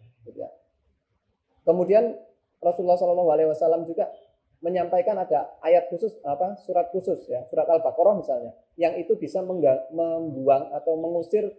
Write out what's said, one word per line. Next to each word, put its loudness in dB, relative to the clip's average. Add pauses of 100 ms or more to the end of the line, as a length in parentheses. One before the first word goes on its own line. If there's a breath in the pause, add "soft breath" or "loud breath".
(260)
gitu -16
ya. -12 (1120)
Kemudian 2 (400)
Rasulullah 2
Shallallahu 2
Alaihi 4
Wasallam 0
juga -4 (520)
menyampaikan 0
ada -2
ayat 4
khusus, -4
apa, -2
surat -2
khusus -4
ya, -6
surat 0
Al-Baqarah 2
misalnya, -6 (240)
yang 0
itu 0
bisa -6
mengga-, 0
membuang 0
atau -2
mengusir -2